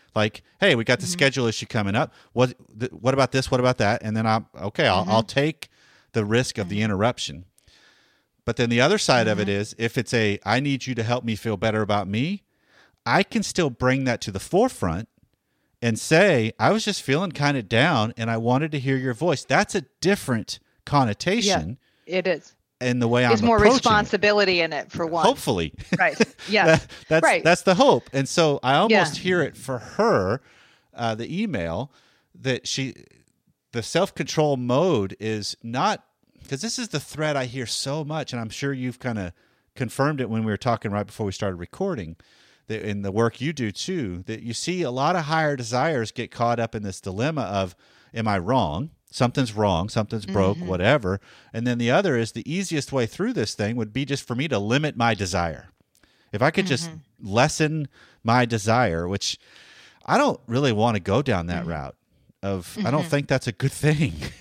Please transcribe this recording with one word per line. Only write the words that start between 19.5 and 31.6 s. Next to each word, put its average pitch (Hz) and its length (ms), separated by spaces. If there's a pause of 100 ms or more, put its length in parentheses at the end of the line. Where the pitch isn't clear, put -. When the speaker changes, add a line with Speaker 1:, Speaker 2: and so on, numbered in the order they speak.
Speaker 1:
a 185 80 (180)
different 151 580 (260)
connotation 151 960 (280)
Speaker 2:
Yeah, 180 120
it 185 80
is. 170 280 (260)
Speaker 1:
in 123 180
the 120 100
way 120 160
I'm 120 60
Speaker 2:
There's 220 120
more 226 160
Speaker 1:
approaching 208 160
it. - 20
Speaker 2:
responsibility 208 840
in 160 120
it, 143 180
for 170 160
one. 160 200
Speaker 1:
Hopefully. 110 460 (260)
Speaker 2:
Right. 175 200
Speaker 1:
<laughs> - 280
Speaker 2:
Yes. 196 200 (140)
Speaker 1:
That, - 100 (180)
that's, 160 160
Speaker 2:
Right. 226 200
Speaker 1:
that's 170 180
the 185 140
hope. 214 360
And 135 160
so 156 340
I 131 120
almost 180 440
Speaker 2:
Yeah. - 40
Speaker 1:
hear 180 200
it 127 140
for 127 220
her, 131 640 (540)
uh, 113 200
the 110 140 (140)
email, 107 500 (420)